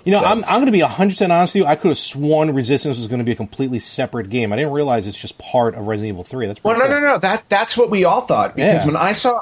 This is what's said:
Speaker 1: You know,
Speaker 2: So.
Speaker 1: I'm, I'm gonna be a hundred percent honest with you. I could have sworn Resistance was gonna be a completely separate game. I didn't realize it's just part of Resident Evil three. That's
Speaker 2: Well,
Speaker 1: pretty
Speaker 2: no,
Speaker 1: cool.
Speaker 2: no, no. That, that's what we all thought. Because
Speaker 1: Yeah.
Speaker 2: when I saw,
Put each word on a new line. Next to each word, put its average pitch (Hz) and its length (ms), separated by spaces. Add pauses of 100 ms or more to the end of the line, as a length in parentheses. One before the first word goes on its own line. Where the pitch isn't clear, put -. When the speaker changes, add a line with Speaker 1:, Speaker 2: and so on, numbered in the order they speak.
Speaker 1:
You 185 80
know, 202 100
Speaker 2:
So. - 40
Speaker 1:
I'm, 214 180
I'm 208 180
gonna 269 100
be 196 100
a 147 60
hundred 196 240
percent 185 200
honest 175 240
with 196 80
you. 151 40
I 151 80
could 165 140
have 147 80
sworn 151 560
Resistance 135 440
was 117 100
gonna 120 160
be 117 80
a 113 40
completely 123 440
separate 120 500
game. 113 240
I 107 40
didn't 143 160
realize 127 340
it's 101 100
just - 220
part 117 360
of 104 120
Resident 107 280
Evil 90 80
three. 127 240
That's 104 160
Speaker 2:
Well, 220 120
Speaker 1:
pretty 262 140
Speaker 2:
no, 285 100
Speaker 1:
cool. 294 80
Speaker 2:
no, 277 60
no. 240 60
That, 185 300
that's 202 280
what 233 120
we 190 160
all 196 160
thought. 110 340
Because 160 260
Speaker 1:
Yeah. 139 60
Speaker 2:
when 151 80
I 190 180
saw, 240 280